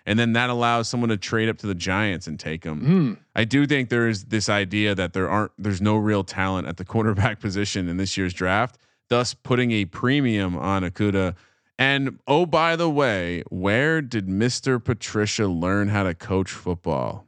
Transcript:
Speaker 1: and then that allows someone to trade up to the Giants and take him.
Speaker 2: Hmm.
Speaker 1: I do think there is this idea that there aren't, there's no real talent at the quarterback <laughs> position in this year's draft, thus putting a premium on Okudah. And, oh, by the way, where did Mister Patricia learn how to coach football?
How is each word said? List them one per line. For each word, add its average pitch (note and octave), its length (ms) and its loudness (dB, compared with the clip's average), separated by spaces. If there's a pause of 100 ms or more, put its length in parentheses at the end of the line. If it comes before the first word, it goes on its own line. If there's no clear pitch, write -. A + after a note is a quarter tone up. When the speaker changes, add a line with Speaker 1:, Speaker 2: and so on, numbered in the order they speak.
Speaker 1:
and G#2+ 120 2
then A#2 160 2
that B2 160 2
allows A#2 400 0
someone A#2+ 200 0
to G#2+ 80 0
trade A2 320 -2
up G#2+ 100 -4
to G#2+ 80 -8
the F#2+ 80 -2
Giants F#2+ 500 -2
and D#2 140 -10
take D#2+ 240 -8
him. D#2 160 -6
Speaker 2:
Hmm. D3 340 2 (220)
Speaker 1:
I G#2+ 80 2
do C3+ 240 4
think C3 220 0
there A#2+ 180 2
is G#2 180 -2
this A2 240 -2
idea G2+ 460 0
that F2+ 180 -2
there F#2+ 160 0
aren't, G#2 300 0
there's F#2+ 220 -2
no G#2+ 160 4
real G#2 260 2
talent F#2+ 440 -2
at E2 100 -8
the F#2+ 80 -10
quarterback G#2+ 540 0
<laughs> - 20 -18
position G2 460 -2
in E2+ 100 -2
this F#2+ 200 -2
year's F#2 160 0
draft, G2 440 0 (320)
thus A#2+ 260 2
putting B2 380 0
a G#2 120 2
premium A2 720 0
on F#2+ 260 0
Okudah. F#2+ 520 0 (420)
And, C3+ 480 0
oh, D#3 220 4
by E3 300 2
the E3+ 120 2
way, G2 600 0
where B2 520 2
did A2+ 260 -4
Mister A#2+ 520 0
Patricia A2 680 -2
learn F#2+ 420 0
how G#2 140 0
to F2+ 120 0
coach F#2+ 360 -2
football? D#2 760 -4